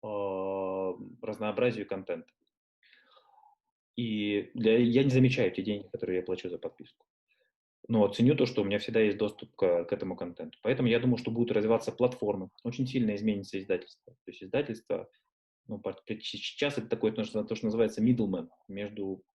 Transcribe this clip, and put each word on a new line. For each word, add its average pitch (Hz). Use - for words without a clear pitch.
э, -
разнообразию 107
контента. 95
И 104
для, 113
я 120
не 139
замечаю 127
те -
деньги, 101
которые 90
я 90
плачу 90
за 85
подписку. -
Но 107
ценю 127
то, 143
что 113
у -
меня 101
всегда 110
есть 101
доступ -
к, 87
к -
этому 90
контенту. -
Поэтому 123
я 117
думаю, 120
что -
будут 117
развиваться 110
платформы, 104
очень 127
сильно 120
изменится 101
издательство. -
То -
есть -
издательство, 117
ну, 104
пар-, -
сейчас -
это 110
такое, 110
то, 110
что, 107
то, 110
что 113
называется 107
middleman 107
между 107